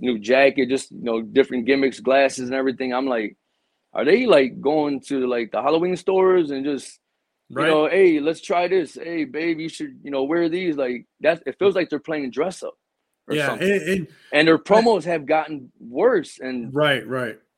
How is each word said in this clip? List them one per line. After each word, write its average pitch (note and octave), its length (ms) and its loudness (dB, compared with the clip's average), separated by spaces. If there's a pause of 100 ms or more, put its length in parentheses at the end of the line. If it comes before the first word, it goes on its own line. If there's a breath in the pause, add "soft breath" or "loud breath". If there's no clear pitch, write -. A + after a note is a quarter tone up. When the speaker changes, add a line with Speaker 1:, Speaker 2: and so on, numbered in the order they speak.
Speaker 1:
new A#2+ 180 -2
jacket, C3 500 4
just, C3 220 -4
you - 140 -16
know, A2+ 180 -2
different A#2+ 440 0
gimmicks, C3+ 340 0
glasses C3 480 2
and B2+ 60 -4
everything, C3 380 -2
I'm C3 140 -2
like, A2+ 300 -4 (560)
are A2 120 -2
they, G#3 220 4
like, C#3 340 4
going C#3+ 420 0
to, C3+ 260 -2
like, A#2+ 240 -4
the A2 100 -2
Halloween E3 340 0
stores F#3 540 2
and C3+ 140 -6
just, C#3 340 -6 (500)
you - 80 -18
Speaker 2:
Right. D3 120 0
Speaker 1:
know, D#3 200 2
"Hey, F3 320 6
let's D#3 200 -2
try F3+ 280 0
this. F3 260 -2
Hey, E3 300 -6
babe, D#3 360 -4
you D#3+ 80 -8
should, C#3+ 340 -12
you C#3+ 80 -12
know, C3+ 140 -2
wear E3+ 240 0
these." E3+ 280 -2
Like, B2+ 300 -4 (140)
that, E3 260 0
it B2+ 140 -8
feels G3 160 2
like E3 140 -2
they're D3+ 100 -2
playing D3 320 -6
dress D#3+ 320 -6
up - 100 -12 (540)
or - 80 -4
Speaker 2:
Yeah, D3+ 100 0
Speaker 1:
something. C3+ 240 -2
Speaker 2:
and, G3 120 0
and E3+ 260 -4 (240 soft breath)
Speaker 1:
And D3+ 160 4
their D#3+ 100 6
Speaker 2:
I - 0 -
Speaker 1:
promos G#3+ 460 2
have E3 220 -4
gotten D3+ 440 -2 (100)
worse, D3+ 600 -2
and B2+ 340 -8
Speaker 2:
Right, C#3+ 320 0
right. B2 320 -6 (200)